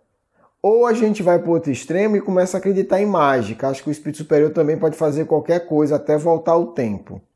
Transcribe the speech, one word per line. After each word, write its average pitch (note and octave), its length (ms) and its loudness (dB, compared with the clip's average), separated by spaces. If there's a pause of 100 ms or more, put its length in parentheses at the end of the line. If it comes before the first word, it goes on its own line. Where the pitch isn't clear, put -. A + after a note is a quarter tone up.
(640)
ou A3+ 240 4
a A#3+ 60 2
gente G#3+ 300 0
vai F3 160 4
pro E3+ 140 -2
outro D#3+ 200 0
extremo G3 460 -2
e - 20 0
começa F#3 340 0
a F#3+ 40 -4
acreditar G3 420 0
em G#3 60 0
mágica. C#3 600 0
Acho C3+ 160 -4
que D3+ 60 -6
o - 20 -2
espírito D3 280 -8
superior D3+ 340 2
também D#3 260 0
pode D#3 160 -2
fazer D#3 300 -2
qualquer E3+ 420 0
coisa D3+ 300 0
até D3+ 220 0
voltar E3 360 0
o E3+ 120 2
tempo. G#2+ 520 -6 (180)